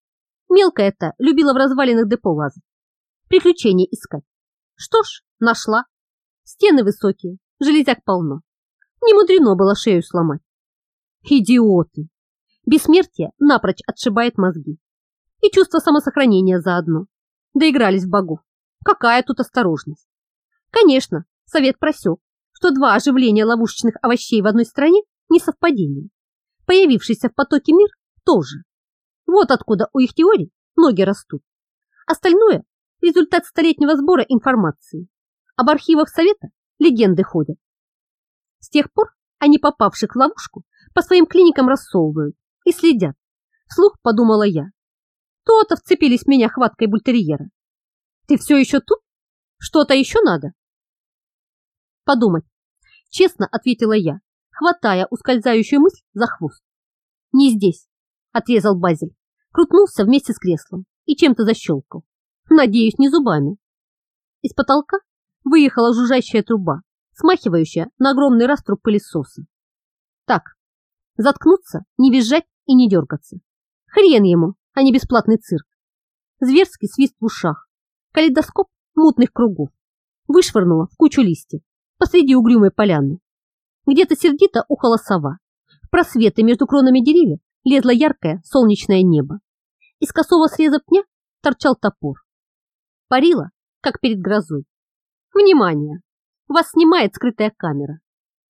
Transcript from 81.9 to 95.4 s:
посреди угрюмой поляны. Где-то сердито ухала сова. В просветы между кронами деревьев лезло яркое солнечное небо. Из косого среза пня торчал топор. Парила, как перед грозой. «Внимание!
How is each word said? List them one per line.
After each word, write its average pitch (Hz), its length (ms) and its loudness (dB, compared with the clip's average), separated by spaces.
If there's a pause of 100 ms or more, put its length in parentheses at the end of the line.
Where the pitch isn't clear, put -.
посреди 277 380 2
угрюмой 226 360 4
поляны. 160 480 -2 (680)
Где-то 302 300 2
сердито 294 520 0
ухала 233 300 -2
сова. 165 400 -4 (460)
В - 60 -20
просветы 226 540 0
между 240 240 0
кронами 262 320 2
деревьев 277 400 2 (240)
лезло 254 280 2
яркое 240 520 -2
солнечное 208 580 0
небо. 165 380 0 (600)
Из - 120 -6
косого 320 360 0
среза 302 320 -2
пня 381 240 0 (380)
торчал 269 340 -2
топор. 151 420 -8 (920)
Парила, 254 440 0 (300)
как - 180 -8
перед 226 200 -4
грозой. 180 460 -6 (680)
«Внимание! 180 680 2 (460)